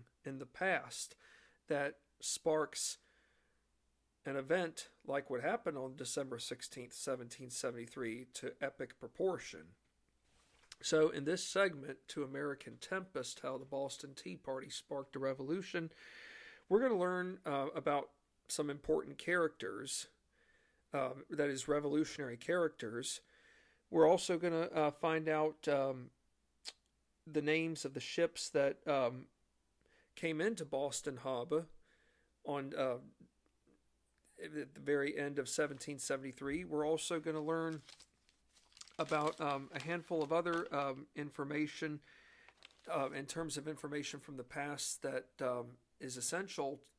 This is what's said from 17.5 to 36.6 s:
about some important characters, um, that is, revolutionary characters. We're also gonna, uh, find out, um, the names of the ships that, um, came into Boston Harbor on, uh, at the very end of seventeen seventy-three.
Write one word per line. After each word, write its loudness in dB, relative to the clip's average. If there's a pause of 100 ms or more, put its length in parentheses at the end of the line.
about 2 (380)
some 0
important 0
characters, 0 (880)
um, 0
that 2
is, -2
revolutionary 2
characters. 0 (680)
We're 10
also 6
gonna, 2
uh, 6
find 0
out, 2
um, 2 (1160)
the 2
names 2
of -6
the -2
ships 2
that, 2
um, 2 (920)
came 0
into 0
Boston -2
Harbor 0 (800)
on, -2
uh, 2 (1400)
at -8
the -14
very 2
end 0
of -2
seventeen -2
seventy-three. -4